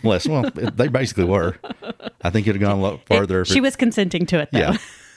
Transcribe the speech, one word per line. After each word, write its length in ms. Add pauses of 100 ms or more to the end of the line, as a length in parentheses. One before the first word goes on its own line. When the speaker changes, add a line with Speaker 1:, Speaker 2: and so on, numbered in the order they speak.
Speaker 1:
Molest-, 240
well, 240 (240)
they 140
basically 340
were. 320 (680)
I 80
think 180
it'd 140
have 80
gone 80
a 40
lot 140
Speaker 2:
It, 120
Speaker 1:
farther 340
if 60
Speaker 2:
she 120
Speaker 1:
it 20
Speaker 2:
was 160
consenting 480
to 140
it, 120
though. 80
Speaker 1:
Yeah. 180 (400)